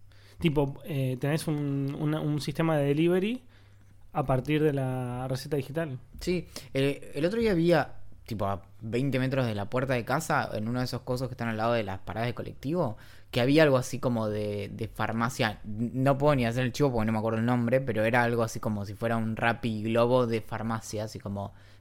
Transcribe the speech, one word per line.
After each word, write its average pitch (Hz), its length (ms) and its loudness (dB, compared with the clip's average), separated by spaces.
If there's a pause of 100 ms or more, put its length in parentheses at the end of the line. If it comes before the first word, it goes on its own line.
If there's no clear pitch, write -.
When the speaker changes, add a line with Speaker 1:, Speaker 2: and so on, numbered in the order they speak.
(380)
Speaker 1:
Tipo, 139 460 0
eh, 131 340 -2
tenés 156 280 -2
un, 143 520 -2
una, 156 220 0
un 147 220 0
sistema 160 340 0
de 143 100 2
delivery 180 560 2 (680)
a 147 140 0
partir 139 360 2
de 151 120 4
la 127 540 -4
receta 135 280 -4
digital. 139 420 -4 (220)
Speaker 2:
Sí, 180 260 -2 (280)
el, 139 260 0 (140)
el 147 100 -2
otro 220 160 0
día 220 120 4
había, 165 420 4 (320)
tipo, 104 200 -4
a 98 140 -2 (200)
veinte 127 380 0
metros 131 280 0
de 110 80 -2
la 101 160 -4
puerta 131 240 0
de 117 100 -2
casa, 139 480 0
en 110 160 -4
uno 123 120 -2
de 127 60 -2
esos 120 160 -6
cosos 127 260 -4
que 120 60 -10
están 117 140 -4
al 110 80 -2
lado 113 160 2
de 113 120 2
las 95 160 -6
paradas 107 280 -4
de 113 60 -2
colectivo, 127 640 -4 (320)
que 127 100 2
había 139 220 6
algo 135 160 8
así 123 200 -4
como 120 300 0
de, 104 420 -2
de 107 180 -6
farmacia. 113 760 -2
No 120 540 0
puedo 147 160 6
ni 123 100 2
hacer 120 200 0
el 120 80 -2
chivo 143 200 2
porque 110 140 2
no 110 60 2
me 113 60 2
acuerdo 110 200 0
el 113 80 2
nombre, 123 340 4
pero 110 240 0
era 120 200 4
algo 117 180 2
así 110 180 -2
como 104 240 -2
si 101 100 -8
fuera 117 220 0
un 110 200 -2
Rappi 110 480 0
Globo 120 420 4
de 113 160 0
farmacia, 110 600 -6
así 107 160 -10
como 101 340 -8 (260)